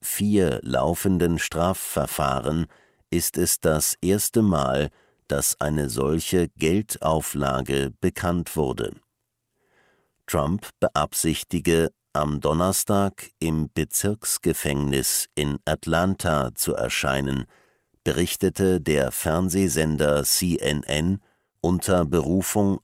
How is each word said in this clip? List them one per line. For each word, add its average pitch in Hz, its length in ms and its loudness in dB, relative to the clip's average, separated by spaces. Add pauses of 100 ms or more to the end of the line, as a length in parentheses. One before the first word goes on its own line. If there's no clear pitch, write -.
vier 98 600 2
laufenden 85 760 0
Strafverfahren 78 1300 -2 (440)
ist - 280 -2
es - 240 0
das 78 400 2
erste 101 400 2
Mal, 73 480 2 (380)
dass - 340 -2
eine 76 280 0
solche 78 600 0
Geldauflage 69 1500 0
bekannt 87 540 -2
wurde. 62 400 -2 (1300)
Trump 82 420 0 (120)
beabsichtige, 80 1120 0 (200)
am 76 300 0
Donnerstag 95 880 0 (100)
im 78 340 0
Bezirksgefängnis 73 1600 -2
in 71 280 -2
Atlanta 80 880 0
zu - 220 -4
erscheinen, 67 680 -2 (580)
berichtete 147 800 0
der 71 320 2
Fernsehsender 78 1120 0
C 87 320 0
N 73 260 -2
N 85 380 0 (400)
unter 90 420 2
Berufung 87 800 0